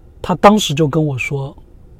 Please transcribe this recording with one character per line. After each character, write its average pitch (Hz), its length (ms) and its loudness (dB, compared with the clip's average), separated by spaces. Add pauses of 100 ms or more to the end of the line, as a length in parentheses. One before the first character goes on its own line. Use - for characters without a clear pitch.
(220)
他 185 140 -4
当 208 220 6
时 - 140 -4
就 147 160 0
跟 156 160 0
我 139 140 -4
说 139 360 -8 (460)